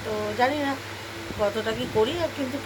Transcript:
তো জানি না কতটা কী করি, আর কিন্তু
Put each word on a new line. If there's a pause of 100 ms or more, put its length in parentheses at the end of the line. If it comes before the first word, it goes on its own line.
তো
জানি
না (640)
কতটা
কী
করি,
আর
কিন্তু